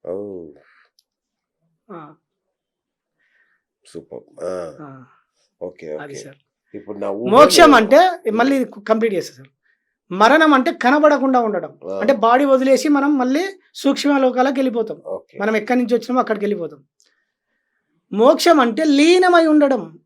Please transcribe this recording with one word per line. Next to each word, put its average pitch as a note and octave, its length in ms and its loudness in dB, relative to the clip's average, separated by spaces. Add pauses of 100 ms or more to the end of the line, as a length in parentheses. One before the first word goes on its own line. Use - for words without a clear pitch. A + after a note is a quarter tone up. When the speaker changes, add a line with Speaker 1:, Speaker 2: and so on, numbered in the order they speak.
Speaker 1:
ఓ. F#2+ 380 -12 (1500)
Speaker 2:
ఆ. D#3 220 -20 (1800)
Speaker 1:
సూపర్. - 520 -18
ఆ. F2 360 -10
Speaker 2:
ఆ. C3+ 220 -20 (580)
Speaker 1:
ఓకే, F2 260 -16
Speaker 2:
అది D2 260 -14
Speaker 1:
ఓకే. - 20 -16
Speaker 2:
సార్. D2+ 200 -18 (400)
Speaker 1:
ఇప్పుడు G#2 220 -16
నా G2+ 120 -8
ఊహ A2 220 -4
Speaker 2:
మోక్షం D4 320 6
Speaker 1:
నేను C#4+ 120 8
Speaker 2:
అంటే C4+ 320 4
Speaker 1:
ఉమ్. E4+ 300 -6
Speaker 2:
మళ్ళీ B3+ 280 0
కంప్లీట్ A3 480 -4
చేస్తా E3 220 -8
సార్. C3 120 -20 (640)
మరణం C#4 420 4
అంటే C4 180 0
కనబడకుండా C4 680 2
ఉండడం, F#3+ 380 -6 (140)
Speaker 1:
ఆ. - 20 -6
Speaker 2:
అంటే G#3 200 -2
బాడీ A#3 320 2
వదిలేసి C4+ 420 2
మనం C#4+ 300 0
మళ్ళీ C4 280 -2 (280)
సూక్ష్మ C#4 440 -2
లోకాలకు B3+ 360 0
వెళ్ళిపోతాం. A#3 520 -4
Speaker 1:
ఓకే. - 340 -14
Speaker 2:
మనం A3 160 -2
ఎక్కడి G#3+ 240 -2
నుంచి A#3+ 160 -2
వచ్చినామో B3 240 -4
అక్కడికి G#3+ 260 -4
వెళ్ళిపోతాం. E3+ 340 -8 (1300)
మోక్షం C#4+ 460 2
అంటే A#3+ 240 -2
లీనమై E4 600 4
ఉండడం. C4+ 600 0